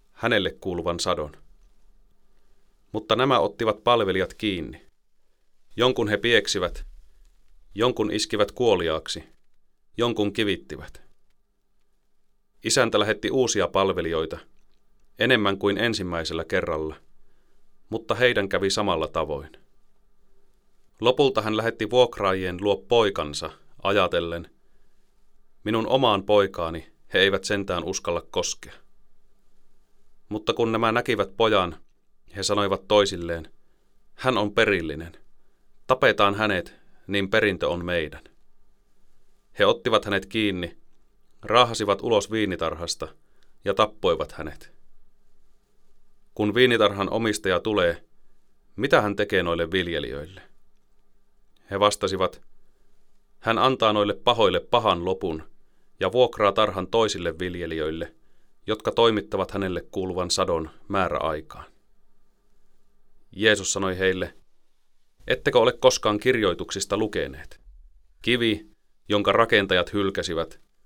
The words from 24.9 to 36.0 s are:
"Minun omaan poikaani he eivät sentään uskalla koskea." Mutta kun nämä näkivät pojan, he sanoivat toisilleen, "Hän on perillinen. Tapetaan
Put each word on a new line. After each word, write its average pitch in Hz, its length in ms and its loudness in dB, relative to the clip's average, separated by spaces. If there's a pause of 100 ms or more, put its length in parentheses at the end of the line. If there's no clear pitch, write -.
"Minun 113 220 0
omaan 117 360 2
poikaani 95 720 0 (200)
he 95 60 2
eivät 98 260 2
sentään 95 400 -4
uskalla 85 460 -6
koskea." - 420 -6 (1600)
Mutta - 260 -4
kun 113 180 0
nämä 110 200 2
näkivät 113 440 0
pojan, 101 400 2 (600)
he 98 60 -6
sanoivat 98 460 0
toisilleen, 87 640 0 (600)
"Hän 127 240 0
on 101 160 -2
perillinen. 85 580 0 (760)
Tapetaan 107 480 4